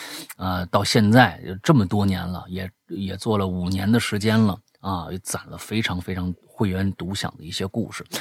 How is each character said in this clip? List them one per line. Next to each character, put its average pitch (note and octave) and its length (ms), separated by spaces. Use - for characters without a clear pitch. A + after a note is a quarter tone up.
呃， F#2 300
到 G#2 160
现 G#2+ 280
在 A#2 280
这 - 100
么 A#2+ 140
多 G2+ 180
年 F2+ 240
了， F2+ 200
也， F#2 200
也 F#2+ 280
做 G#2+ 220
了 G2 100
五 F2+ 220
年 G2 220
的 A#2+ 80
时 G#2+ 180
间 A2 220
了。 G2+ 180
啊， F#2 280
也 F#2 80
攒 - 280
了 D#2+ 100
非 G#2+ 240
常 F#2 200
非 F#2 120
常 F2+ 220
会 - 220
员 F#2+ 300
独 F#2 180
享 - 220
的 - 80
一 E2+ 40
些 F#2+ 160
故 G#2+ 240
事。 - 160